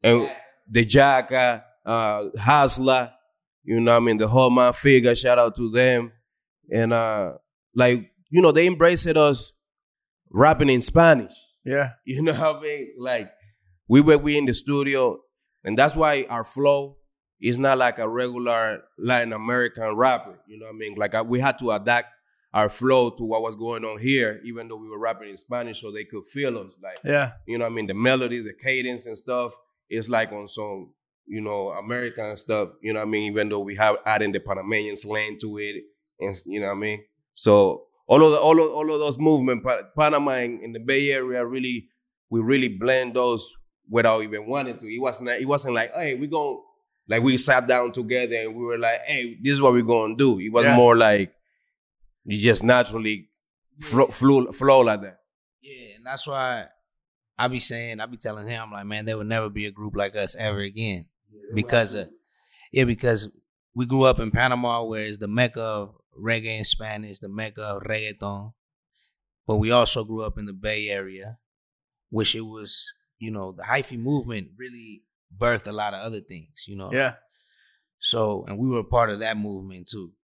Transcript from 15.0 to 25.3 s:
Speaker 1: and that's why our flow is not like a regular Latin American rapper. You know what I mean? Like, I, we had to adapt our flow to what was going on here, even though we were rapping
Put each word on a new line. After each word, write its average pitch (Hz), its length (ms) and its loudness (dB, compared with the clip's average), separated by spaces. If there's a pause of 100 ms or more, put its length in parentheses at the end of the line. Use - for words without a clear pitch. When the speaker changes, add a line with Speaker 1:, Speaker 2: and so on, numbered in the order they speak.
Speaker 1:
and 104 120 -4
that's 147 200 4
why 147 340 2
our 117 140 -6
flow 139 520 0 (440)
is 120 180 -2
not 135 200 2
like 123 200 0
a 113 100 -4
regular 120 720 -4 (160)
Latin 120 340 0
American 113 640 -4
rapper. 120 520 0
You 107 100 -20
know 110 80 -20
what 110 80 -20
I 110 40 -20
mean? 107 180 -12
Like, 104 180 -4
I, 113 80 0
we 120 180 -2
had 135 200 0
to 120 120 -4
adapt 117 360 0 (440)
our 107 160 2
flow 127 420 2
to 117 140 -12
what 113 180 -2
was 113 120 -8
going 113 300 -10
on 107 160 -10
here, 120 440 -2
even 117 240 -14
though 113 80 -14
we 110 120 -18
were 107 100 -14
rapping 110 320 -6